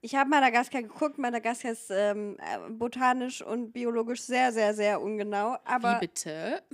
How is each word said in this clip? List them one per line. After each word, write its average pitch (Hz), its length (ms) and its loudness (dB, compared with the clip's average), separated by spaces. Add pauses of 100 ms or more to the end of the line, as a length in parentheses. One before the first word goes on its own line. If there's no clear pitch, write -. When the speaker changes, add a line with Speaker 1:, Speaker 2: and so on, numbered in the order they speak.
Speaker 1:
Ich 233 120 -8
hab 269 140 4
Madagaskar 254 540 4
geguckt. 285 360 -2
Madagaskar 240 540 -2
ist, - 180 -10
ähm, 208 480 0
äh, 85 320 -6
botanisch 247 720 0
und 233 300 -6
biologisch 233 500 -2
sehr, 254 300 2
sehr, 214 220 4
sehr 208 280 2
ungenau. 208 600 -2
Aber 240 320 2
Speaker 2:
Wie 202 100 -2
bitte? 165 560 -6 (120)